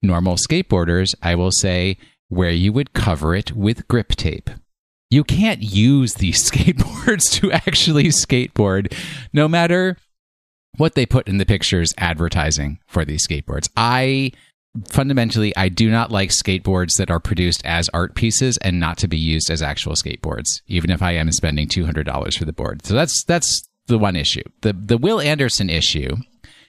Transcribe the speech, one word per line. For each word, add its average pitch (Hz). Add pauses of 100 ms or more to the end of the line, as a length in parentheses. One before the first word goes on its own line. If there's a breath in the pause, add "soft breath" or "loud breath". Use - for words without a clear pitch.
normal 90
skateboarders, 92
I 87
will 90
say 92 (300 soft breath)
where 90
you 90
would 135
cover 82
it 101
with 110
grip -
tape. - (600)
You 143
can't 208
use 110
these -
<laughs> -
skateboards -
to 196
actually 156
skateboard, 104 (400 loud breath)
no 147
matter 175 (800)
what 160
they 131
put 127
in 98
the 95
pictures 87
advertising 78
for 85
these 76
skateboards. 73
I 131 (560 soft breath)
fundamentally, 117
I 95
do 110
not 113
like 98
skateboards 92
that 92
are 85
produced 87
as 85
art 85
pieces 117
and 87
not 82
to 92
be 82
used 80
as 80
actual 76
skateboards, -
even 85
if 85
I 87
am 80
spending 76
two 90
hundred 76
dollars 69
for 85
the 78
board. -
So 101
that's, 147
that's - (200)
the 120
one 101
issue. - (180)
The, 107
the 104
Will 196
Anderson 143
issue 78 (540 loud breath)